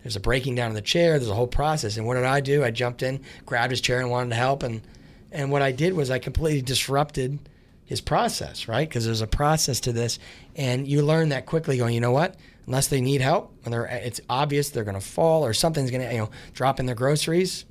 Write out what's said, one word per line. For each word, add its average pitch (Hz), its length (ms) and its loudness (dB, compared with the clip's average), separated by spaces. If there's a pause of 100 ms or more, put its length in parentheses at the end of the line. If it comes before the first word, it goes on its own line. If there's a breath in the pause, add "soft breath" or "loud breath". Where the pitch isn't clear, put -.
There's 110 140 -8
a 104 40 -6
breaking 123 360 0
down 120 120 0
of 110 60 -4
the 104 80 -4
chair. 165 360 4
There's 120 120 0
a 98 40 0
whole 120 120 2
process. 143 500 0
And 110 100 -4
what 123 100 0
did 127 80 2
I 139 160 2
do? 139 220 2
I 120 80 2
jumped 120 320 -2
in, 131 200 -2 (240 loud breath)
grabbed 123 240 0
his 123 100 -2
chair, 127 200 0
and 123 100 -2
wanted 123 200 0
to 117 60 -2
help. 131 260 2
And, 113 200 -6 (480 loud breath)
and 139 220 -4
what 143 80 2
I 135 120 2
did 156 200 0
was 147 180 0
I 131 80 0
completely 143 440 0
disrupted 135 760 -2 (460 soft breath)
his - 160 -6
process, - 680 -2
right? 139 240 0
'Cause 117 140 -2
there's 113 160 0
a 110 60 -2
process 147 540 2
to 123 120 -2
this, 117 260 -2 (380 loud breath)
and 135 320 -2
you 143 140 4
learn 156 260 4
that 131 160 -2
quickly, 160 320 0
going, 117 160 2
"You 117 80 0
know 120 120 2
what? 156 240 2 (300 loud breath)
Unless 131 200 0
they 135 160 0
need 135 180 2
help, 156 320 2 (100)
and 117 120 -6
they're, 117 100 -2
it's 120 460 -8
obvious 143 400 0
they're 117 140 -2
gonna 98 180 -4
fall 160 420 2
or 113 80 0
something's 147 380 0
gonna, 127 200 -4
you 123 80 -2
know, 107 120 -2 (240 loud breath)
drop 131 260 0
in 135 60 -2
their 127 80 -2
groceries 151 760 0